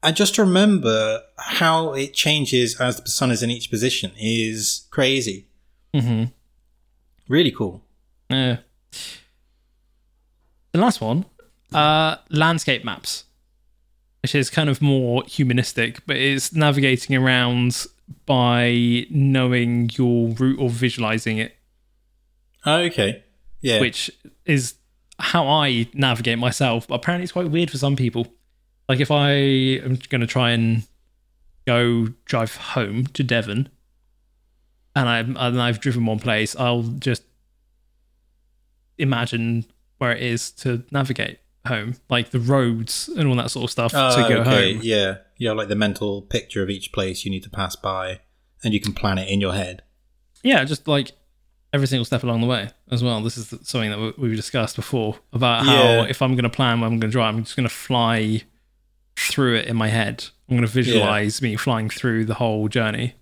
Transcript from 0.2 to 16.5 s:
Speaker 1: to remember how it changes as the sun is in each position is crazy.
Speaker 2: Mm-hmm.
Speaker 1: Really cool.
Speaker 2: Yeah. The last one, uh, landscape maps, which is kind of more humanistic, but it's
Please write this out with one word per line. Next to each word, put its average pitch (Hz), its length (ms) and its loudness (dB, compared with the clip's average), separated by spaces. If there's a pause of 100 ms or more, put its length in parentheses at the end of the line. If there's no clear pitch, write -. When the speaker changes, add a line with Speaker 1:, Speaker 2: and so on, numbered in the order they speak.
Speaker 1:
to 226 80 2
remember 139 760 4 (160)
how 160 560 0
it 135 200 -4
changes 135 680 2
as 123 180 -2
the - 100 -12
sun 127 220 0
is 113 100 0
in 117 80 -2
each 120 200 -6
position 113 500 -2
is 110 720 -2
crazy. 127 560 -2 (480)
Speaker 2:
Mm-hmm. 117 300 2 (1040)
Speaker 1:
Really 147 220 2
cool. 92 340 -8 (440)
Speaker 2:
Yeah. 127 280 0 (2250)
The 165 60 2
last 226 220 2
one, 123 240 -2 (480)
uh, 156 440 2 (120)
landscape 156 560 2
maps, - 400 -8 (1000)
which 135 120 -2
is 139 140 2
kind 151 200 0
of 135 120 0
more 135 440 2
humanistic, 123 800 -2
but 139 100 -2
it's 135 380 0